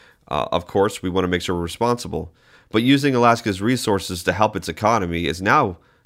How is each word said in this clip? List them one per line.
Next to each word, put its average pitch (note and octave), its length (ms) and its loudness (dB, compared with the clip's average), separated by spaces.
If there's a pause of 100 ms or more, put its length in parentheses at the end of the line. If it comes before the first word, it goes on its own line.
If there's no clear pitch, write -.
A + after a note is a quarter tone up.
(280)
Uh, C#2+ 240 -4
of F2 160 -2
course, G#2 340 0
we F#2+ 80 -4
wanna F#2 180 0
make F2+ 140 0
sure F2+ 140 -4
we're F2 60 -2
responsible, E2+ 720 -4 (360)
but A2+ 140 0
using C#3 320 4
Alaska's A#2 460 2
resources G2+ 600 -2
to F2+ 100 0
help G#2+ 220 2
its F#2 140 -8
economy F2+ 560 0
is D#2 160 -4
now A2 360 2 (280)